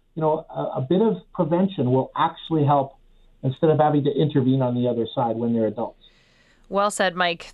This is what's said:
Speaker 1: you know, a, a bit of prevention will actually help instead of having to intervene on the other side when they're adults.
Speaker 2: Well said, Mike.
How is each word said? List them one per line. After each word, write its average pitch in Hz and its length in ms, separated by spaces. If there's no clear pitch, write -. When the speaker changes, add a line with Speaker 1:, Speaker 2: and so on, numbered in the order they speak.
Speaker 1:
you 160 60
know, 156 300
a, 147 280
a - 20
bit 170 200
of 214 180
prevention 175 600
will 131 240
actually 160 480
help 143 340
instead 139 260
of 143 80
having 151 260
to 143 60
intervene 139 500
on 123 140
the 123 140
other 113 260
side 117 220
when 117 180
they're 110 140
adults. 107 340
Speaker 2:
Well 202 220
said, 185 240
Mike. 175 400